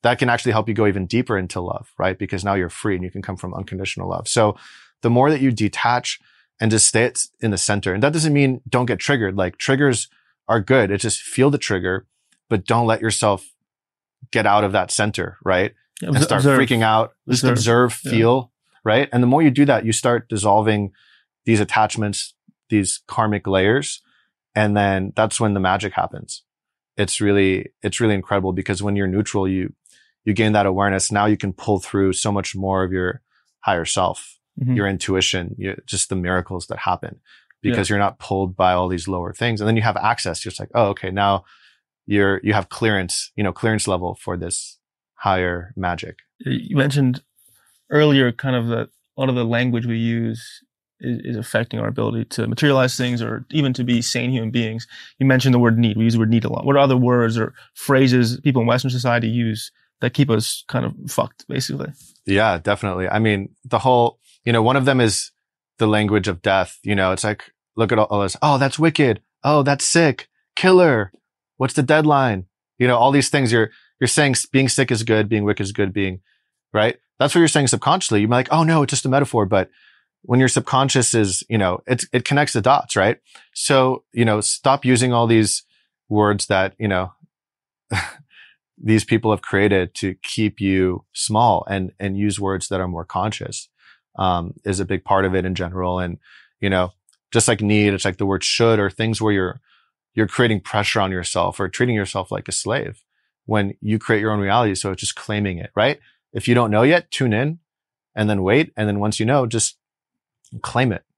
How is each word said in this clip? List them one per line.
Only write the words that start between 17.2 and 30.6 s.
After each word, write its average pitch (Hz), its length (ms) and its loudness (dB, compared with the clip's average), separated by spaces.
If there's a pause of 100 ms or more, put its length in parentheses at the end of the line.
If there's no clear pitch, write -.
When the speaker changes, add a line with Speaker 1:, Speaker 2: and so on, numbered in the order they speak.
Speaker 1:
Just 123 160 0
Speaker 2:
Observe. 120 460 4
Speaker 1:
observe, - 140 -12
Speaker 2:
Yeah. 131 60 -8
Speaker 1:
feel, 117 420 2 (320)
right? 113 280 2
And 123 100 2
the 123 40 4
more 143 160 4
you 151 80 6
do 139 160 4
that, 113 180 2
you 113 80 0
start 120 380 -2
dissolving 104 640 0 (520)
these 110 160 4
attachments, 107 720 -2 (380)
these 101 360 0
karmic 107 400 -2
layers. 101 540 0 (540)
And 104 220 2
then 98 380 0
that's 110 240 0
when 107 160 2
the 98 60 0
magic 95 320 0
happens. - 500 -8 (540)
It's 101 240 -2
really, 98 500 2 (120)
it's - 180 -4
really 107 140 2
incredible 95 380 -2
because 95 300 -4
when 101 140 -2
you're 98 100 0
neutral, 98 400 -2
you, 95 260 -4 (520)
you 104 100 0
gain 110 180 2
that 104 140 4